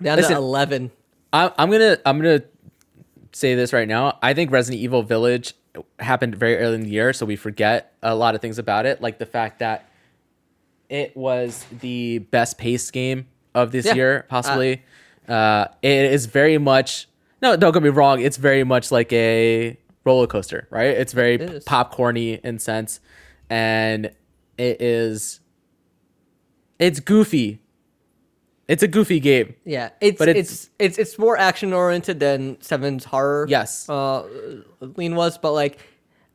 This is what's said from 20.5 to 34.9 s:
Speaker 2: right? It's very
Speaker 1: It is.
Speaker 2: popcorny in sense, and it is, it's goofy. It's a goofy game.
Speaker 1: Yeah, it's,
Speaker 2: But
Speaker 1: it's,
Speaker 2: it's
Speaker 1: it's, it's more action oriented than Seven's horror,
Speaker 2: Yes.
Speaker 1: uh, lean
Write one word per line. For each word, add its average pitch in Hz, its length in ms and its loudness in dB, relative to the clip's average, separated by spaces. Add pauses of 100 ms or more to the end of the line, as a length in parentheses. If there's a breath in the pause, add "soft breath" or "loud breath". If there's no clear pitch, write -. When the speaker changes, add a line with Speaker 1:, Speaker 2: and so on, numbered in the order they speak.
Speaker 2:
right? 117 160 0 (100)
It's 131 160 -4
very 120 220 2
Speaker 1:
It 120 60 -2
is. 165 240 -12
Speaker 2:
popcorny 120 760 -2
in 117 140 -8
sense, 110 420 -8 (500 soft breath)
and 110 580 -2 (500)
it 123 240 -2
is, 117 580 -2 (1400)
it's 165 200 0
goofy. 151 600 2 (1080)
It's 165 160 2
a 214 40 4
goofy 180 320 2
game. 131 360 2 (100)
Speaker 1:
Yeah, 127 240 -8 (100)
it's, 208 200 2
Speaker 2:
But 156 100 4
Speaker 1:
it's, 170 80 6 (140)
Speaker 2:
it's - 260 -18
Speaker 1:
it's, 185 220 -2
it's - 200 -4
more 226 180 2
action 185 360 0
oriented 175 460 -2
than 135 420 -2
Seven's 139 440 -6
horror, 143 440 -2
Speaker 2:
Yes. 123 400 -2
Speaker 1:
uh, 135 340 -4 (560)
lean 170 360 -8